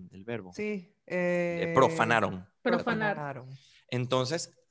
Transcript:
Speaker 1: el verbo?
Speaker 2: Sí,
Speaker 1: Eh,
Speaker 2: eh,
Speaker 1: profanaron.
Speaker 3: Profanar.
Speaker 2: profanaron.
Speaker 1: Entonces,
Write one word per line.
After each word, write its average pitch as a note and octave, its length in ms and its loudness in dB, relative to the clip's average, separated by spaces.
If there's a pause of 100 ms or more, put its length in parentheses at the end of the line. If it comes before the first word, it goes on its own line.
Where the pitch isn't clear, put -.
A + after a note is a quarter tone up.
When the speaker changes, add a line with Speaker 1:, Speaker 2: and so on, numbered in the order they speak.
(120)
Speaker 1:
el F#2+ 120 -16
verbo? G#2 300 -8
Speaker 2:
Sí, G#3 400 -6 (160)
Speaker 1:
Eh, F3 600 0
Speaker 2:
eh, E3 40 -2
Speaker 1:
profanaron. A2+ 760 4 (140)
Speaker 3:
Profanar. A3 540 0
Speaker 2:
profanaron. C3+ 340 -8 (400)
Speaker 1:
Entonces, B2+ 640 0 (180)